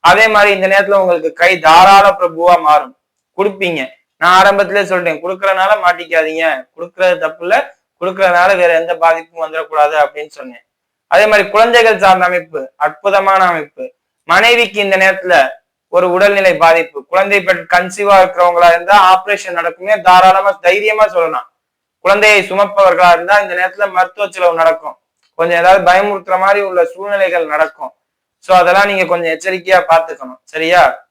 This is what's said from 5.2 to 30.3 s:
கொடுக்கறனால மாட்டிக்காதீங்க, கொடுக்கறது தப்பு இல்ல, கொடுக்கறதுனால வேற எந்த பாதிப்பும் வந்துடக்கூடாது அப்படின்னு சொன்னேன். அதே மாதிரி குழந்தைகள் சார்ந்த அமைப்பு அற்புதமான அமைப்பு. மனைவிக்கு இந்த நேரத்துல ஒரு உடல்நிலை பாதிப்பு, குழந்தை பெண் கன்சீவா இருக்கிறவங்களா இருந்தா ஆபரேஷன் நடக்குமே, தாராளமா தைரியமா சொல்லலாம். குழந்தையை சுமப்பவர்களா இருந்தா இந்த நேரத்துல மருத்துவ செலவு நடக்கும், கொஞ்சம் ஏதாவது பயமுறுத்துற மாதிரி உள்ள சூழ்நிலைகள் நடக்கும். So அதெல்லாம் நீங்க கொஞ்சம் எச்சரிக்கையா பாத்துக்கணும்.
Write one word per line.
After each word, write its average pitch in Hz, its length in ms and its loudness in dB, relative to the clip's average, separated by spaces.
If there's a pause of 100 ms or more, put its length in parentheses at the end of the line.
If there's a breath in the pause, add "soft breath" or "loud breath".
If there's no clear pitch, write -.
கொடுக்கறனால 190 580 -2
மாட்டிக்காதீங்க, 165 680 -2 (240)
கொடுக்கறது 175 480 -4
தப்பு 160 280 -8
இல்ல, 196 100 0 (460)
கொடுக்கறதுனால 185 540 0
வேற 170 240 2
எந்த 170 180 -6
பாதிப்பும் 165 440 -2
வந்துடக்கூடாது 156 540 -2
அப்படின்னு 151 320 -2
சொன்னேன். 127 360 -20 (480)
அதே 196 140 2
மாதிரி 208 240 0
குழந்தைகள் 226 480 2
சார்ந்த 185 280 2
அமைப்பு 160 500 -6
அற்புதமான 190 680 -2
அமைப்பு. 151 400 -6 (440)
மனைவிக்கு 214 520 0
இந்த 196 160 -2
நேரத்துல 190 380 0 (580)
ஒரு 180 180 0
உடல்நிலை 190 460 0
பாதிப்பு, 165 480 0
குழந்தை 196 380 -2
பெண் 175 260 -4
கன்சீவா 190 480 0
இருக்கிறவங்களா 175 520 2
இருந்தா 175 300 2
ஆபரேஷன் 185 580 0
நடக்குமே, 180 440 -4
தாராளமா 185 500 4 (100)
தைரியமா 208 460 0
சொல்லலாம். 160 400 -4 (580)
குழந்தையை 208 380 2
சுமப்பவர்களா 190 680 2
இருந்தா 175 280 2
இந்த 185 160 -6
நேரத்துல 190 360 -4
மருத்துவ 185 400 -4
செலவு 180 220 0
நடக்கும், 160 420 -2 (440)
கொஞ்சம் 170 200 -2
ஏதாவது 185 240 4
பயமுறுத்துற 185 560 0
மாதிரி 202 220 0
உள்ள 180 240 -2
சூழ்நிலைகள் 180 640 -4
நடக்கும். 151 440 -6 (540)
So 185 100 2
அதெல்லாம் 185 320 2
நீங்க 190 180 -2
கொஞ்சம் 170 260 -4
எச்சரிக்கையா 185 560 -2
பாத்துக்கணும். 160 560 -2